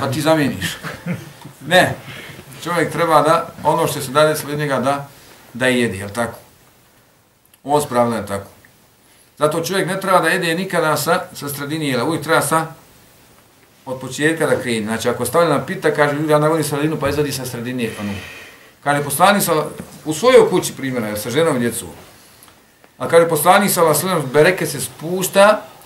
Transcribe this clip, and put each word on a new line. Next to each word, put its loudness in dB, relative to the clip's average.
pa -2
ti -4
zamijeniš. 0
Ne. 4
Čovjek -2
treba 4
da, 2
ono 2
što -4
se -8
dade 4
ispred -6
njega, -2
da, -2
da -2
jedi, 0
jel -8
tako? -6
Ovo 2
spravlja, 0
jel -6
tako? -8
Zato 0
čovjek -2
ne -4
treba 2
da 0
jede 0
nikada 0
sa, 0
sa -10
sredine -6
jela, -2
uvijek -4
treba 2
sa, 0
od -10
početka 0
da 2
krene. -4
Znači, -2
ako -2
stavlja 4
na 0
pita, -2
kaže, 2
ljudi, 0
ja 6
ne 2
volim 0
sredinu, -2
pa 0
izvadi -2
sa -8
sredine, -6
onu. -6
Kaže, 0
poslanik 2
sa, 0
u -4
svojoj 6
kući, -2
primjera, -6
sa -8
ženom 0
i -2
djecom. -4
A -6
kaže, 6
poslanik 4
sa, 2
bereket 4
se -6
spušta 2